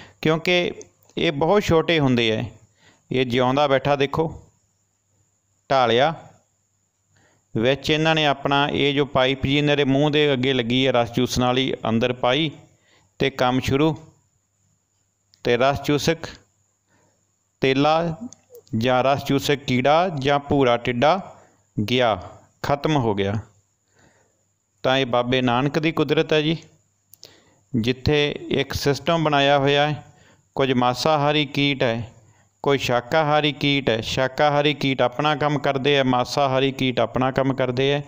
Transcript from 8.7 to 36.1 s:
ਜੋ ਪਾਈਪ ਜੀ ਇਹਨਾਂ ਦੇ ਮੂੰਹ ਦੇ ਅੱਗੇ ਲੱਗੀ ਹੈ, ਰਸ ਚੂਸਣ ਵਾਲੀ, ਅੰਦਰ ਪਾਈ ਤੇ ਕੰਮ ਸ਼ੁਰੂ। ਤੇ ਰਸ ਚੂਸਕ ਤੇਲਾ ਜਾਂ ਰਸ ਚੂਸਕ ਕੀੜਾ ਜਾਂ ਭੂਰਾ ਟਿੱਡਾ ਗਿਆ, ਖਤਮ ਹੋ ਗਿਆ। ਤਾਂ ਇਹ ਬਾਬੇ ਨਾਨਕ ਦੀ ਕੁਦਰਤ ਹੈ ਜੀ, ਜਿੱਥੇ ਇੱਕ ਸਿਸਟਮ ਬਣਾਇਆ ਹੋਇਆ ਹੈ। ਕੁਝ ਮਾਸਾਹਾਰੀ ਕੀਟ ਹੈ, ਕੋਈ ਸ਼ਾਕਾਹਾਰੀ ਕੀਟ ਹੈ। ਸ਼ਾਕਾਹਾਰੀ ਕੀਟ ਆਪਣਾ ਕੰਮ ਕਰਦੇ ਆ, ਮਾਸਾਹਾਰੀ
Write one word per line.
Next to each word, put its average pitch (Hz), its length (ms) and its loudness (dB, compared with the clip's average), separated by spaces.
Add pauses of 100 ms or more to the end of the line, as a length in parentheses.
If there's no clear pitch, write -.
ਜੋ 143 120 0
ਪਾਈਪ 131 400 0
ਜੀ 135 120 0
ਇਹਨਾਂ 147 200 2
ਦੇ 143 60 2
ਮੂੰਹ 139 280 2
ਦੇ 147 220 2
ਅੱਗੇ 131 200 0
ਲੱਗੀ 127 340 0
ਹੈ, 127 40 0
ਰਸ 120 200 0
ਚੂਸਣ 123 320 -2
ਵਾਲੀ, 127 300 0 (160)
ਅੰਦਰ 117 240 0
ਪਾਈ 131 380 -2 (680)
ਤੇ 135 100 0
ਕੰਮ 127 300 0
ਸ਼ੁਰੂ। 151 360 0 (1500)
ਤੇ 120 140 2
ਰਸ 135 240 2
ਚੂਸਕ 151 460 -2 (1300)
ਤੇਲਾ 151 560 0 (600)
ਜਾਂ 127 260 2
ਰਸ 135 200 0
ਚੂਸਕ 139 440 0
ਕੀੜਾ 143 420 2 (100)
ਜਾਂ 143 200 0
ਭੂਰਾ 139 380 2
ਟਿੱਡਾ 123 340 0 (640)
ਗਿਆ, 117 380 2 (480)
ਖਤਮ 147 340 0
ਹੋ 120 180 0
ਗਿਆ। 98 180 -2 (1500)
ਤਾਂ 131 140 2
ਇਹ 135 80 2
ਬਾਬੇ 123 360 0
ਨਾਨਕ 127 380 0
ਦੀ 160 120 -2
ਕੁਦਰਤ 156 420 0
ਹੈ 156 80 2
ਜੀ, 156 140 -2 (1160)
ਜਿੱਥੇ 135 600 0 (140)
ਇੱਕ - 240 -2
ਸਿਸਟਮ 156 500 -2
ਬਣਾਇਆ 143 340 4
ਹੋਇਆ 143 300 2
ਹੈ। 151 160 -6 (520)
ਕੁਝ 135 180 0
ਮਾਸਾਹਾਰੀ 143 720 2
ਕੀਟ 143 380 -2
ਹੈ, 117 280 -2 (520)
ਕੋਈ 139 140 2
ਸ਼ਾਕਾਹਾਰੀ 147 760 0
ਕੀਟ 143 360 0
ਹੈ। 113 120 0
ਸ਼ਾਕਾਹਾਰੀ 147 720 0
ਕੀਟ 135 280 -2
ਆਪਣਾ 147 340 0
ਕੰਮ 147 240 -2
ਕਰਦੇ 139 400 0
ਆ, 135 40 2
ਮਾਸਾਹਾਰੀ 131 680 0